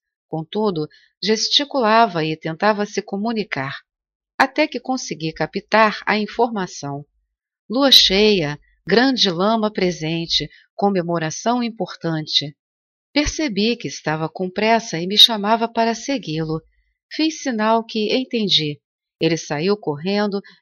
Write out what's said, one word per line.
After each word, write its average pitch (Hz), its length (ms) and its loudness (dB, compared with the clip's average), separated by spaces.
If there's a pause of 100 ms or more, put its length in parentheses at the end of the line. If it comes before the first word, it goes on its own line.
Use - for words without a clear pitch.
(280)
Contudo, 160 600 -4 (360)
gesticulava 220 1000 2
e 156 100 -2
tentava 202 520 -2
se 202 160 -6
comunicar. 202 720 -4 (600)
Até 294 320 2
que 247 120 -8
consegui 160 520 -6
captar 202 760 2
a 214 100 2
informação. 196 880 -4 (640)
Lua 262 220 4
cheia, 190 680 4 (260)
grande 233 440 2
lama 208 420 0
presente, 165 800 -2 (260)
comemoração 175 880 -2
importante. 165 960 -4 (560)
Percebi 240 640 0
que 226 120 -10
estava 156 400 -4
com 185 220 -8
pressa 220 480 0
e 170 80 -4
me 208 140 0
chamava 220 480 4
para 226 260 0
segui-lo. 160 680 -4 (480)
Fiz 311 300 -2
sinal 226 440 0
que 214 280 -2
entendi. 196 680 -2 (400)
Ele 165 180 2
saiu 160 380 -2
correndo, 196 640 -2 (200)